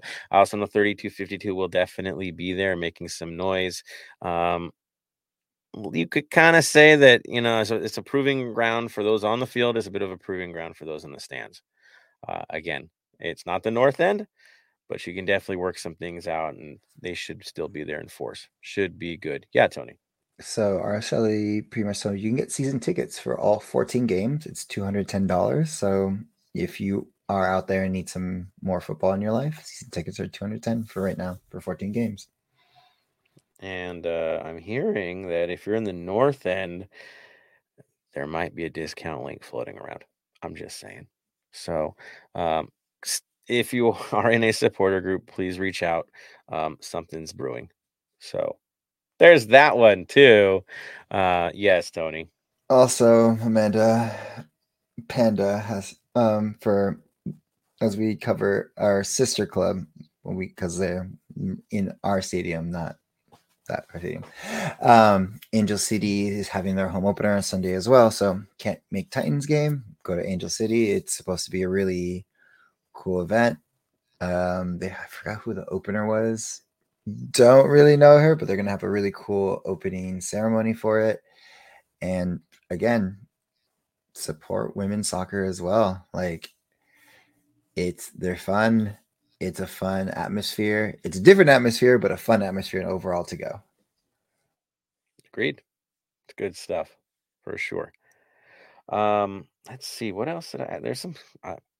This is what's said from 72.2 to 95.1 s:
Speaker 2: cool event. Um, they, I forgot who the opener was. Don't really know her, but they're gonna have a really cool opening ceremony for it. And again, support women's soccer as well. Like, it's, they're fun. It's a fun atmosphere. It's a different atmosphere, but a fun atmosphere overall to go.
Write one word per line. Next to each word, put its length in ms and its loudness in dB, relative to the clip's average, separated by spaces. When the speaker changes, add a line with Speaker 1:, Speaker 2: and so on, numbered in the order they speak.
Speaker 2:
cool 280 -4
event. 380 2
Um, 580 -2
they, 100 -6
I 180 -12
forgot 340 -12
who 120 -8
the 140 -10
opener 400 -4
was. 540 -2
Don't 380 8
really 260 10
know 220 12
her, 180 8
but 120 -4
they're 100 0
gonna 140 -2
have 120 -4
a 60 -2
really 260 0
cool 500 -2
opening 540 -6
ceremony 540 0
for 260 0
it. 220 0
And 380 -4
again, 480 -2
support 640 -8
women's 340 -4
soccer 340 -4
as 180 -6
well. 500 0
Like, 380 -6
it's, 340 -6
they're 260 -6
fun. 640 0
It's 220 -8
a 60 -6
fun 420 -4
atmosphere. 960 -4
It's 120 -6
a 40 -4
different 280 8
atmosphere, 480 4
but 140 0
a 60 -6
fun 260 2
atmosphere 420 -6
overall 380 -4
to 140 -10
go. 240 -10